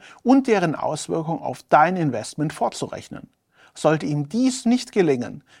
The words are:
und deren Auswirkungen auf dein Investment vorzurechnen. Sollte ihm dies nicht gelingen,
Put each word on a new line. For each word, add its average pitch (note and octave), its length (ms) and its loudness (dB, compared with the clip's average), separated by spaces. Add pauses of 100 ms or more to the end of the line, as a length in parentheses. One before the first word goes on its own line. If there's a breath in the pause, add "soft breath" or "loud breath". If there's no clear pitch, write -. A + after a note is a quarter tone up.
(220 loud breath)
und C4+ 240 4
deren F3+ 300 2
Auswirkungen D#3 640 -4
auf - 260 -10
dein E3 280 4
Investment C#3+ 560 -4
vorzurechnen. - 760 -8 (460 soft breath)
Sollte D3+ 320 0
ihm D3 220 -4
dies B3+ 360 -2
nicht A#3+ 280 0
gelingen, C3 500 0 (180 soft breath)